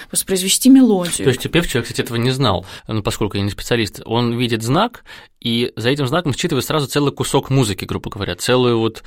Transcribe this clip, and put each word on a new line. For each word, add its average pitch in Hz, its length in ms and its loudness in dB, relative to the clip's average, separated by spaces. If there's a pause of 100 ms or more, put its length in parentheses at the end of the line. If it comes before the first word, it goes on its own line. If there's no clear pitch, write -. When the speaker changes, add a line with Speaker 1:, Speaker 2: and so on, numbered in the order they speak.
(100)
Speaker 1:
воспроизвести 190 580 0
мелодию. 220 560 6
Speaker 2:
То 135 60 4
есть 123 160 -2
у - 20 -4
певчего, 165 300 0
я, 117 40 -2
кстати, - 180 -6
этого 117 160 -4
не 120 140 0
знал, 123 360 0 (200)
ну, 107 160 -4
поскольку 107 340 -2
я 101 60 -2
не 101 80 -2
специалист. - 540 -4
Он 120 320 0
видит 117 260 -2
знак, 170 420 0 (360)
и 117 360 -2
за 117 140 0
этим 143 180 0
знаком 156 260 0
считывает 143 300 -2
сразу 143 240 -2
целый 143 240 0
кусок - 360 -2
музыки, 110 360 0
грубо - 260 -6
говоря, 92 240 -6
целую 123 460 2
вот, 113 260 -2